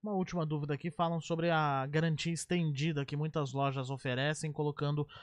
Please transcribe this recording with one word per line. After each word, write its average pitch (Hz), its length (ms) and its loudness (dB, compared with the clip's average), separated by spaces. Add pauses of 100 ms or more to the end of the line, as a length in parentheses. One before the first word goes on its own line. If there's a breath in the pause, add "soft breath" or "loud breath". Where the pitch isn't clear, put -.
Uma 208 100 -2
última 175 320 0
dúvida 147 300 0
aqui, 170 160 -4
falam 170 280 2
sobre 165 300 0
a 143 380 2
garantia 160 440 2
estendida 156 720 0
que 143 120 -4
muitas 147 360 -2
lojas 135 360 0
oferecem, 139 600 -2
colocando 147 560 0 (160 loud breath)